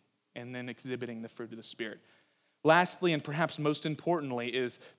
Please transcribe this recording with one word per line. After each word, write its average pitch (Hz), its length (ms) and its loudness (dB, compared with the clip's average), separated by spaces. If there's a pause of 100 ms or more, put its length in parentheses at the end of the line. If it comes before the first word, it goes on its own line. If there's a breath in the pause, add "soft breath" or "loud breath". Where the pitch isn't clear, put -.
(340)
and 120 200 -10
then 123 160 -8
exhibiting 120 500 -6
the 113 80 -10
fruit 113 220 -10
of 113 80 -12
the 113 40 -12
Spirit. 110 380 -6 (640 soft breath)
Lastly, 175 480 6
and 151 100 2
perhaps 156 360 -2
most 151 280 0
importantly, 135 680 -2
is 127 260 0 (180 loud breath)